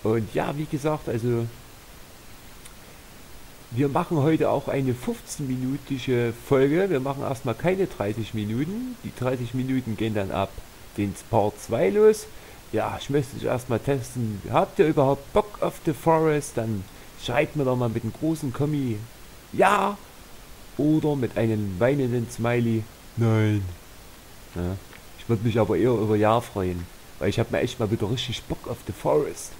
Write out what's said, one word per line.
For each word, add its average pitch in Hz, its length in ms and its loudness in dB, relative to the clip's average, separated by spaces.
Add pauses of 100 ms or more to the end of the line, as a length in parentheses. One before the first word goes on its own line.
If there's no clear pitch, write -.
Und 110 300 0
ja, 151 240 -2
wie 151 80 -4
gesagt, 151 420 -2
also... 117 400 0 (2250)
Wir 127 160 2
machen 170 300 0
heute 147 320 4
auch 127 180 0
eine 131 260 0
fünfzehn-minütige 127 1400 -2 (140)
Folge. 143 420 4
Wir 151 100 2
machen 135 240 -4
erstmal 120 320 -2
keine 185 320 0
dreißig 104 460 -4
Minuten. 156 720 -4
Die - 140 -10
dreißig 123 360 -2
Minuten 127 420 0
gehen 107 200 0
dann 98 160 -2
ab 95 200 -2 (460)
den 101 160 0 (160)
Part 107 320 2
zwei 143 280 2
los. 214 360 6 (460)
Ja, 107 280 -2
ich - 100 -12
möchte 139 260 0
dich 110 100 -6
erstmal 120 340 0
testen. 120 600 -2 (100)
Habt 170 280 2
ihr 160 80 8
überhaupt 139 460 2
Bock - 280 0
auf 170 140 0 (100)
The 160 80 2
Forest? 160 640 2
Dann 113 260 -2 (400)
schreibt 143 320 0
mir 147 100 2
doch 127 100 4
mal 123 140 2
mit 113 140 -2
einem 113 100 -2
großen 156 400 -2
Kommi 143 440 0 (560)
Ja 202 440 4 (800)
oder 151 380 4
mit 120 220 -2
einem 104 420 0
weinenden 123 520 2
Smiley 117 520 2 (340)
Nein. 110 460 4 (920)
Ja, 90 220 -2 (420)
ich - 80 -14
würd 110 160 2
mich 117 160 2
aber 104 180 4
eher 113 140 4
über 107 240 2
Ja 107 260 6
freuen, 90 460 -4 (320)
weil 80 100 2
ich 101 100 0
hab 110 120 0
mir - 80 2
echt 117 200 -2
mal 107 120 0
wieder 110 180 0
richtig 117 340 -4
Bock - 240 -8
auf 113 100 -6 (100)
The 104 60 -6
Forest. - 680 0